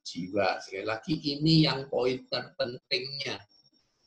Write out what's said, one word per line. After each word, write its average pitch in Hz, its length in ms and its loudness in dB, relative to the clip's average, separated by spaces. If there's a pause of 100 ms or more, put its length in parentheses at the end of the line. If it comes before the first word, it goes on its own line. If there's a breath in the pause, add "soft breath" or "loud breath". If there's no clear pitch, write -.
jiwa. 95 560 0
Sekali 95 240 -8
lagi, 110 340 -2
ini 151 460 6
yang 135 240 -2
poin 127 400 0
terpentingnya. 127 1080 -6 (680)